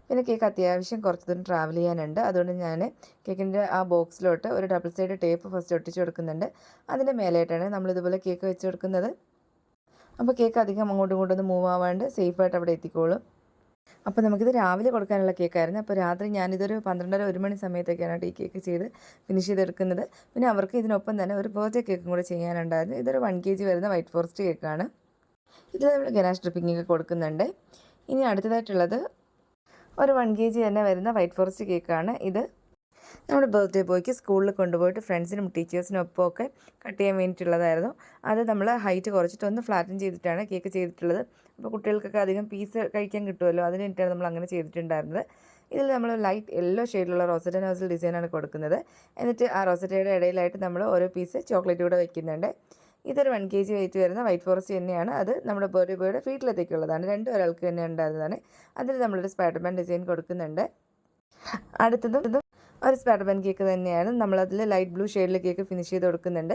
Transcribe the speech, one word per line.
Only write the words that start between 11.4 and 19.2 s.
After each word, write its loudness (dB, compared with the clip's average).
മൂവ് 2
ആവാണ്ട് 0
സേഫായിട്ട് 2
അവിടെ 0
എത്തിക്കോളും. 0
അപ്പോൾ 0
നമുക്കിത് 4
രാവിലെ 4
കൊടുക്കാനുള്ള 2
കേക്കായിരുന്നു. 0
അപ്പോൾ -2
രാത്രി -2
ഞാനിതൊരു -2
പന്ത്രണ്ടര 0
ഒരു -2
മണി -2
സമയത്തൊക്കെയാണ് -2
ഈ -8
കേക്ക് -6
ചെയ്ത് -2